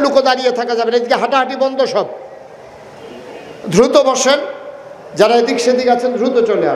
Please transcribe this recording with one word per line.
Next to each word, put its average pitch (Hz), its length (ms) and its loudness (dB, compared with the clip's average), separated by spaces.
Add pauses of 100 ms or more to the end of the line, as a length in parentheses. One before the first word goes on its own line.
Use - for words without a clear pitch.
লোকও 269 240 2
দাঁড়িয়ে 254 320 2
থাকা 240 200 -4
যাবে 226 120 0
না। 240 80 2
এদিকে 240 220 0
হাঁটাহাঁটি 262 420 -2
বন্ধ 269 160 -2 (140)
সব। 202 140 0 (1700)
দ্রুত 240 220 4 (140)
বসেন, 262 300 2 (800)
যারা 220 220 6
এদিক 233 240 0
সেদিক 247 300 2
আছেন 247 220 -2
দ্রুত 233 180 0 (140)
চলে 170 260 0